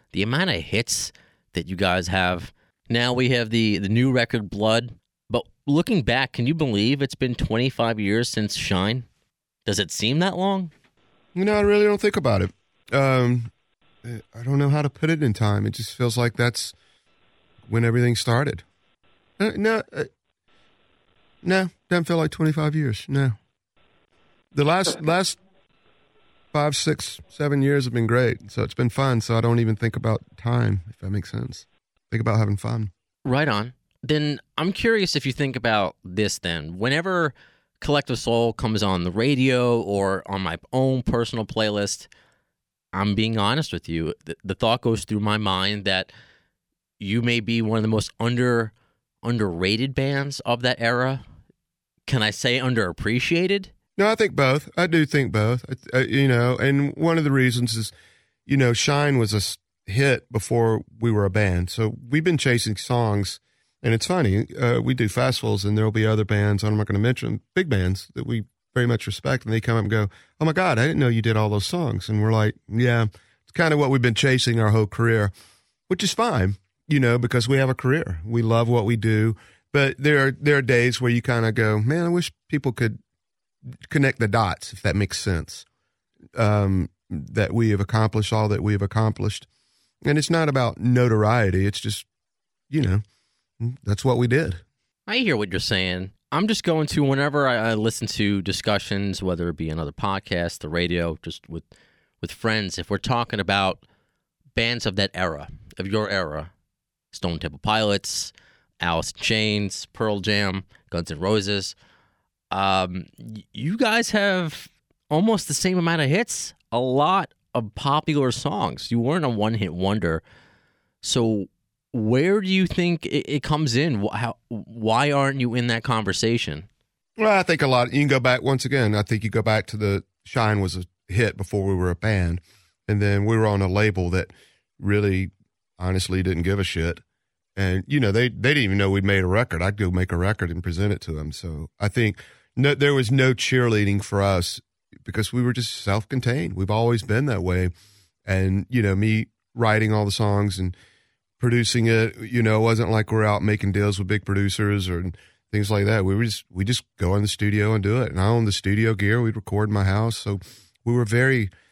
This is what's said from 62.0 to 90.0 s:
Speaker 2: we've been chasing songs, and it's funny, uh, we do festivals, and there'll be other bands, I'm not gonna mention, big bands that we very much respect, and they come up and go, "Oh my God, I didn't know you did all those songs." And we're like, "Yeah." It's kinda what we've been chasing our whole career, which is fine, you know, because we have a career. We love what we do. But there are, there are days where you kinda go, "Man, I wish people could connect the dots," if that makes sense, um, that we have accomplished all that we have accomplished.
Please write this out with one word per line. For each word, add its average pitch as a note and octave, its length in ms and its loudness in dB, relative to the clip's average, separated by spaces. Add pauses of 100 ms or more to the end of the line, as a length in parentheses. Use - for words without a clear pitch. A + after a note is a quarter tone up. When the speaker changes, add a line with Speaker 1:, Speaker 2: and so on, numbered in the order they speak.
Speaker 2:
we've D#3 140 0
been E3+ 140 2
chasing A#2 380 0
songs, G#2+ 640 -2 (420)
and A2+ 120 2
it's A2+ 140 -2
funny, A#2+ 480 2
uh, A#2+ 260 0
we B2 120 0
do A#2 160 0
festivals, A2+ 560 -2
and G#2+ 120 0
there'll G#2+ 140 2
be A2 160 2
other G#2+ 180 2
bands, G#2 380 0
I'm G#2+ 140 0
not G#2+ 100 -2
gonna G2+ 120 0
mention, A#2 420 0 (120)
big F#3 160 0
bands F#2+ 460 0
that A#2+ 100 -6
we A#2 200 -4 (280)
very B2 140 2
much A#2 180 0
respect, C3 400 -4
and A2 80 -2
they A2+ 80 2
come A2+ 160 0
up A2 40 2
and G#2 100 -2
go, G#2+ 180 2 (300)
"Oh D#3 60 0
my D#3+ 80 2
God, E3+ 260 2
I B2+ 80 4
didn't D#3+ 120 0
know C3 100 4
you A2+ 120 2
did A2 160 2
all G#2+ 120 2
those G#2 160 -2
songs." B2 440 -4
And G#2+ 120 0
we're A2 120 2
like, G#2+ 220 2 (120)
"Yeah." A#2 400 2 (360)
It's - 80 -20
kinda D#3 260 2
what C#3 140 4
we've C3+ 100 4
been A#2 140 2
chasing B2 440 2
our A2 100 4
whole G#2+ 180 4
career, A2 440 0 (580)
which F#3 140 -2
is G3 100 -2
fine, A#2 440 0 (300)
you D3 120 2
know, A#2+ 200 4
because A#2 280 0
we C3+ 100 2
have C3+ 120 2
a C3 60 0
career. B2+ 500 -2
We A#2 160 0
love A#2 260 4
what A#2 180 2
we A#2 100 2
do. A2 400 2 (360)
But C#3 280 2
there C#3+ 280 4
are, C3+ 40 2
there D3 260 2
are C#3 40 2
days A#2+ 400 2
where B2 100 2
you A#2+ 100 2
kinda A2+ 300 0
go, G#2+ 280 2
"Man, D#3 260 0
I E3+ 40 0
wish F3 220 -2 (180)
people C#3 220 -2
could A2+ 280 -2 (920)
connect C#3 300 2
the A2+ 80 0
dots," G2+ 460 0
if G2+ 80 -16
that F2 140 0
makes G2+ 240 -2
sense, E2 460 -4 (720)
um, G2+ 540 2 (200)
that E2 440 -2
we A2+ 160 2
have G2+ 100 2
accomplished A2 540 0
all A2 140 2
that G2+ 160 -2
we G#2 100 0
have G2 80 0
accomplished. G#2+ 640 -2 (600)